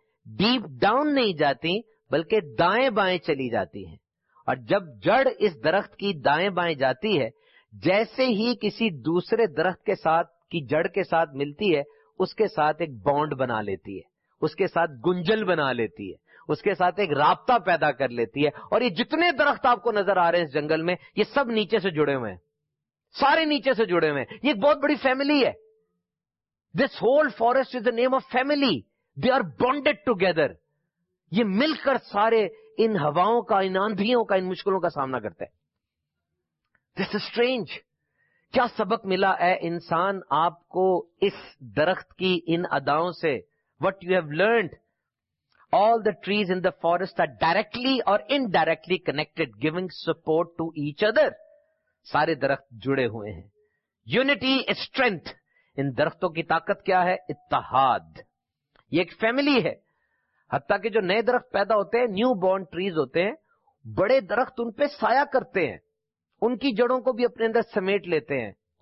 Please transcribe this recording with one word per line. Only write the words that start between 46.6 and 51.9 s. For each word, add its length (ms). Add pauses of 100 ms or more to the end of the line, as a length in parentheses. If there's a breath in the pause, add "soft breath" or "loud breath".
the 120 (140)
forest 340
are 100 (140)
directly 520 (120)
or 100 (220)
indirectly 580 (100)
connected, 400 (180)
giving 220 (200)
support 380 (160)
to 80 (180)
each 240
other. 200 (680)